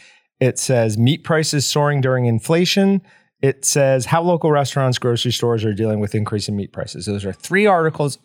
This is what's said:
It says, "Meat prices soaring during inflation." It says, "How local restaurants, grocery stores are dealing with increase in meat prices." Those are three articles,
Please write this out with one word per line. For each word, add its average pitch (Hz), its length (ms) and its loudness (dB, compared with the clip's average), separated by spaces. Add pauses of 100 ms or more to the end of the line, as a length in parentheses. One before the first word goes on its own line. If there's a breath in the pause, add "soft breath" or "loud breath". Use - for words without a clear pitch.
(400 soft breath)
It 123 180 2
says, 113 400 0
"Meat 139 260 2
prices 156 420 0
soaring 147 340 0
during 127 260 0
inflation." 180 760 2 (400 soft breath)
It 135 220 0
says, 135 420 2
"How 165 160 2
local 170 280 2
restaurants, 135 480 0
grocery 120 340 0
stores 117 320 0
are 107 100 -2
dealing 107 260 0
with 101 140 -4
increase 107 340 -4
in 104 80 -4
meat 98 160 -8
prices." - 340 -10
Those 101 180 -6
are 95 80 -6
three 196 340 0
articles, 160 580 0